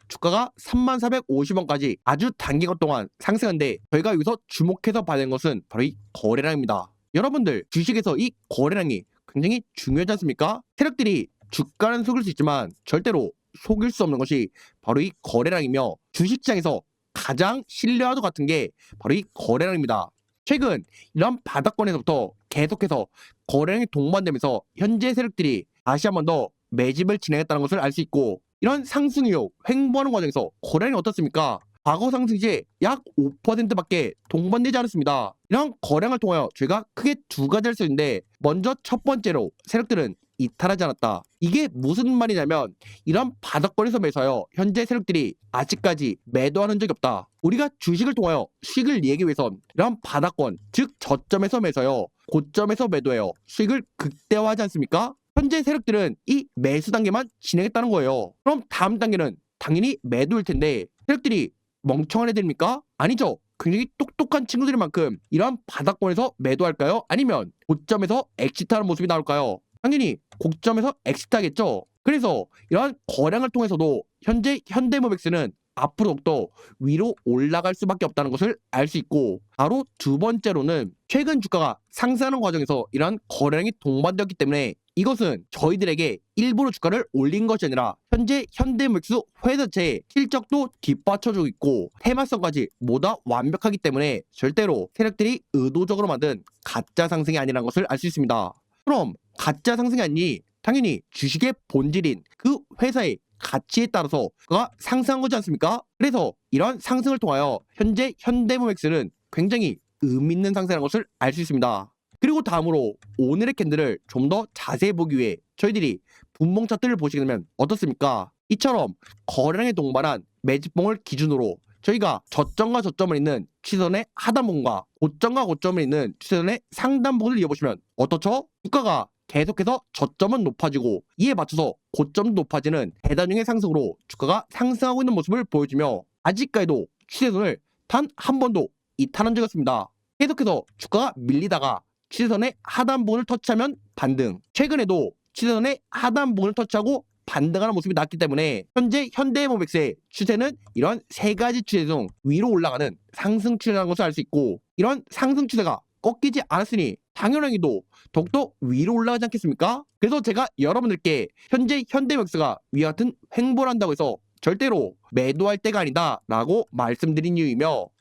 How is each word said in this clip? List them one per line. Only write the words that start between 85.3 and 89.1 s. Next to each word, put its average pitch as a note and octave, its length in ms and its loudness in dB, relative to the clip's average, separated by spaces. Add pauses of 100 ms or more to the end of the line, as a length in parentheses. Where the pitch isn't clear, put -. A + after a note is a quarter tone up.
저희들에게 D#3+ 640 0 (160)
일부러 A#3+ 380 2
주가를 E3+ 400 -2
올린 D3+ 340 0
것이 A3 200 0
아니라 B2+ 280 -2 (160)
현재 A#3+ 420 2
현대모비스 B3 680 0 (260)